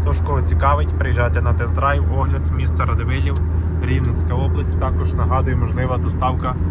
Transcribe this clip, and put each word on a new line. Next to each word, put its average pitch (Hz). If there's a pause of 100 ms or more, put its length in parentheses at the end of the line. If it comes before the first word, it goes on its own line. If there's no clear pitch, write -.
Тож, -
кого 143
цікавить, 143
приїжджайте 120
на 120
тест-драйв, 127
огляд, 131
місто 131
Радивилів, - (440)
Рівненська 123
область. 127
Також, 131
нагадую, 127
можлива 123
доставка 127 (160)